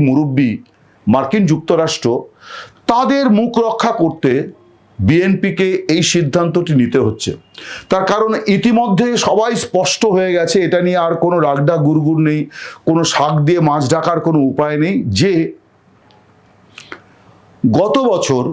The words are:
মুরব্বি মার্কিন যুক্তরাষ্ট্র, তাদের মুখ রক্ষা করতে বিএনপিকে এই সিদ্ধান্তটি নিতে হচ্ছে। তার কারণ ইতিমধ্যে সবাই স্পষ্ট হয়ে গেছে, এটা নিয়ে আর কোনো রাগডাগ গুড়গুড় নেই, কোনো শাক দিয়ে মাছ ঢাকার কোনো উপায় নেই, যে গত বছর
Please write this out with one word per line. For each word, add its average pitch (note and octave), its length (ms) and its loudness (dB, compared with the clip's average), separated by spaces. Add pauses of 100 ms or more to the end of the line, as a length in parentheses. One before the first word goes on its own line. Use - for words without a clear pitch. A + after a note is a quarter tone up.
মুরব্বি C3+ 420 0 (560)
মার্কিন C3+ 440 2
যুক্তরাষ্ট্র, D#3+ 580 0 (840)
তাদের C4 340 2 (140)
মুখ A#3 140 -2 (140)
রক্ষা A3+ 260 -2 (100)
করতে D3+ 300 0 (680)
বিএনপিকে F#3 680 2 (260)
এই F3+ 80 2 (100)
সিদ্ধান্তটি E3+ 600 0 (100)
নিতে A#2+ 240 0
হচ্ছে। - 240 -4 (600)
তার F#3 200 0
কারণ A3 200 0 (260)
ইতিমধ্যে A#3 500 2 (200)
সবাই G#3 260 0 (120)
স্পষ্ট - 380 -2 (120)
হয়ে F#3 220 0
গেছে, E3+ 200 0 (100)
এটা F3 200 2
নিয়ে F3+ 200 0
আর E3 80 0 (100)
কোনো F3 120 0 (100)
রাগডাগ D3 400 0
গুড়গুড় D#3 420 2
নেই, D3+ 120 0 (480)
কোনো E3 140 2 (100)
শাক D3+ 220 0 (120)
দিয়ে F3 220 2
মাছ D3 140 0 (120)
ঢাকার E3 320 0
কোনো D#3+ 120 2 (120)
উপায় D3+ 320 -2
নেই, F#3+ 120 0 (260)
যে F#3+ 120 2 (2250)
গত E3+ 320 2 (140)
বছর C3 420 0